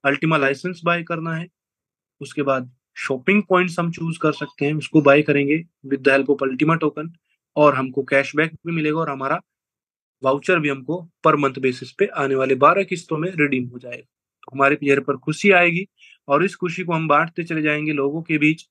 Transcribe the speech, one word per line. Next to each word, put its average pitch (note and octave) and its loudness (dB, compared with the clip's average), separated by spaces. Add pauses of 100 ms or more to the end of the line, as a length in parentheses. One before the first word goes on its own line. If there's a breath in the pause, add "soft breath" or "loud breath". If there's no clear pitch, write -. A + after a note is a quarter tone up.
Ultima D3+ 0
license C#3 -4
buy E3+ 0
करना E3 -6
है, E3+ -8 (760)
उसके D3 -8
बाद C3 -2 (260)
shopping F#3 0
points F3+ 2
हम E3+ -2
choose E3 -6
कर D3+ 2
सकते - -6
हैं, D3 0
उसको D#3 2
बाय C#3+ 8
करेंगे D3 0 (220)
with C3+ -4
the C3+ 4
help C3+ 2
of C#3 0
Ultima D3+ 0
token, D#3 -4 (460)
और D3 6
हमको C3 -4
cashback D3 0 (120)
भी E3+ -6
मिलेगा D3+ -2
और D#3 -4
हमारा C#3 -4 (840)
Voucher C#3+ 2
भी D3 -2
हमको C3+ -6 (280)
per D#3 6
month C#3 -2
basis B2+ -2
पे G3+ 0 (100)
आने C3+ -2
वाले C3 2
बारह E3+ 4
किस्तों E3+ -6
में E3+ -4
redeem C#3 -2
हो A#2+ -16
जाएगा। A#2+ -16
तो - -20
हमारे C#3 4
चेहरे C#3 0
पर B2+ -4
खुशी D#3 0
आएगी F3 2 (400 soft breath)
और D3 2
इस G3+ -4
खुशी F3 -6
को E3+ -4
हम D#3+ -2
बांटते E3 0
चले E3 -4
जाएंगे D3+ -2
लोगों C#3+ -2
के D#3+ -4
बीच। D#3 0